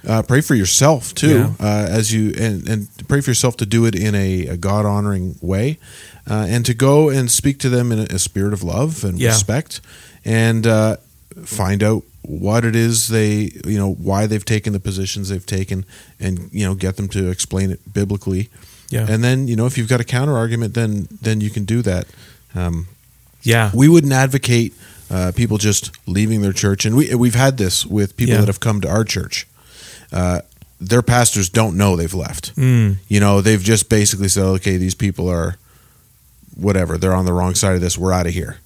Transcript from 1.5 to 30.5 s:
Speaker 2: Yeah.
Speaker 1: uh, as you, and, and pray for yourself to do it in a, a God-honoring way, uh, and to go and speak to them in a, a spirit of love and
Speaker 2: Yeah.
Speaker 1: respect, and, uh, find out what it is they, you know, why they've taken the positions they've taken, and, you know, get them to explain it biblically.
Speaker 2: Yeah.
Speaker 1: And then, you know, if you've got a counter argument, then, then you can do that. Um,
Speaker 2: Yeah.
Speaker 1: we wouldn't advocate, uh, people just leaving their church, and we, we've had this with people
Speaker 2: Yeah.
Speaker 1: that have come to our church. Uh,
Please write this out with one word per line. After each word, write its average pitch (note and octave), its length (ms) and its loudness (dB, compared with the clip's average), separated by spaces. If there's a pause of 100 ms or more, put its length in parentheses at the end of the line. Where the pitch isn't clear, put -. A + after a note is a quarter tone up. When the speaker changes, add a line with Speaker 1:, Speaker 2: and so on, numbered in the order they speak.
Speaker 2:
Yeah. G#2+ 80 -4
Speaker 1:
uh, G#2 220 0
as A2 240 0
you, G#2+ 260 0
and, G#2 300 -4
and G#2+ 200 -4 (200)
pray C#3 120 2
for C#3 100 -2
yourself A#2+ 260 0
to G#2+ 100 -4
do A#2 200 2
it G#2+ 100 0
in G#2 180 -2
a, F#2+ 320 0
a F2+ 100 -6
God-honoring G2+ 840 -2
way, G#2 380 -2 (520)
uh, G#2+ 180 -2
and A#2 180 -2
to A#2+ 80 0
go C#3+ 340 4
and C3+ 220 0
speak C#3 300 0
to C3+ 80 -2
them B2 220 0
in A2 80 0
a, A2 40 -2 (120)
a F#2 60 -4
spirit G2+ 320 -2
of F#2 100 -6
love A#2 400 -2
and F2+ 160 -4
Speaker 2:
Yeah. A#2 120 2
Speaker 1:
respect, G#2+ 500 -2 (440)
and, A2+ 440 2
uh, A2 300 2 (460)
find G2 380 -2
out G#2+ 220 0 (160)
what F#2+ 440 -2
it A2+ 120 0
is A#2 320 0
they, G#2+ 420 0 (140)
you G#2+ 140 -2
know, G2 160 0
why G2 320 -2
they've G#2+ 180 -2
taken G#2+ 280 -2
the G2 60 -4
positions F#2+ 520 -6
they've F#2+ 160 -6
taken, F#2+ 380 -4 (360)
and, F2+ 320 -6
you G2+ 120 -4
know, F#2+ 120 -2
get F#2+ 200 -4
them G2 120 -6
to F#2+ 200 -2
explain F#2+ 440 -4
it - 80 -8 (120)
biblically. G2+ 580 -2 (380)
Speaker 2:
Yeah. A2+ 200 -2
Speaker 1:
And A2 160 0
then, C3 240 0
you A#2 80 0
know, A#2 100 0
if C3 100 -2
you've A2+ 120 -4
got B2 120 0
a A#2 40 -4
counter C3+ 320 0
argument, A#2 380 -2
then, G#2+ 340 -2 (120)
then A2 200 -2
you G#2 100 -2
can G#2 140 -6
do A2+ 180 0
that. F#2 240 -2 (480)
Um, F2 320 -4 (560)
Speaker 2:
Yeah. A2+ 320 2
Speaker 1:
we C3+ 140 6
wouldn't D#3+ 240 6
advocate, C3 640 2 (360)
uh, F2+ 240 0
people A2 240 0
just G#2 320 0 (160)
leaving G#2 360 0
their G2 100 0
church, G2 320 0
and A2 100 0
we, C#3 200 2
we've A#2+ 200 2
had C3 220 4
this F#2+ 300 0
with G2+ 300 -2
people A#2+ 180 2
Speaker 2:
Yeah. G#2+ 60 4
Speaker 1:
that G2+ 80 4
have F#2+ 120 -4
come G#2 220 0
to E2 60 -4
our G#2+ 160 0
church. - 420 -6 (680)
Uh, F2+ 280 -2 (400)